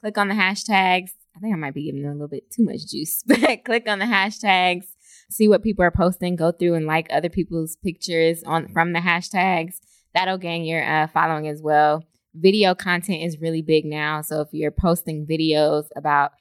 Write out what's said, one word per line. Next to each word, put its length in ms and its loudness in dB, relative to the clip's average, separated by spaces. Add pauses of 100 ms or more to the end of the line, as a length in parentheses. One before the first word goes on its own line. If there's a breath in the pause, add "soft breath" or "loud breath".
click 160 -6
on 100 0
the 60 -2
hashtags. 760 2 (240)
I 60 -20
think 140 -2
I 20 -2
might 180 -6
be 120 -8
giving 160 -8
them 80 -6
a 40 -8
little 140 -10
bit 220 -14
too 140 0
much 260 -6
juice, 340 -8
<laughs> 20 -12
but 380 2
click 240 -2
on 120 -2
the 40 -2
hashtags, 800 0 (460 soft breath)
see 180 4
what 140 6
people 220 0
are 60 6
posting, 460 0
go 160 2
through 220 0
and 120 0
like 240 0
other 200 0
people's 520 -4
pictures 640 0
on, 240 -2
from 240 0
the 80 0
hashtags. 760 0 (360 soft breath)
That'll 260 0
gain 260 -6
your, 200 -2
uh, 220 2
following 420 -2
as 140 -8
well. 420 4 (340)
Video 360 4
content 480 -2
is 180 -6
really 220 -2
big 240 2
now. 340 -4
So 220 -4
if 100 -6
you're 180 -2
posting 560 -2
videos 600 2 (100)
about 440 0